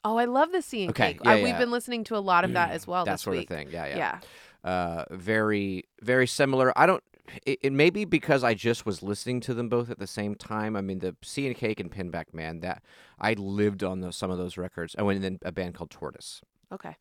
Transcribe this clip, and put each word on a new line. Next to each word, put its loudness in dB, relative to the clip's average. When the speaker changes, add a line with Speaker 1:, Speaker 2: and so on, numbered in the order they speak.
Speaker 1:
Oh, 2
I 4
love 4
the 2
Sea -6
and -2
Speaker 2:
Okay, 2
Speaker 1:
Cake. -14
Speaker 2:
yeah, 8
Speaker 1:
Uh, 10
we've 4
Speaker 2:
yeah. 0
Speaker 1:
been 2
listening -4
to -4
a 0
lot 4
of 0
that 2
as -6
well 0
Speaker 2:
<clears throat> 0
That 0
Speaker 1:
this -4
Speaker 2:
sort -2
of -2
Speaker 1:
week. -10
Speaker 2:
thing, -8
yeah, -6
yeah. -4
Speaker 1:
Yeah. -6
Speaker 2:
Uh, -2
very, 0
very 4
similar. 4
I 8
don't, 4
it, 0
it 2
may 6
be 0
because 2
I 6
just 0
was -4
listening -2
to -4
them -2
both 2
at -8
the -8
same -4
time. -4
I -2
mean, -4
the -4
Sea -4
and -4
Cake -2
and -6
Pinback, -8
man, -8
that, -6
I 0
lived 0
on -4
those, -8
some -4
of -2
those -6
records. -8
Oh, 2
and 0
then -4
a -6
band -6
called -10
Tortoise. -12
Speaker 1:
Okay. -14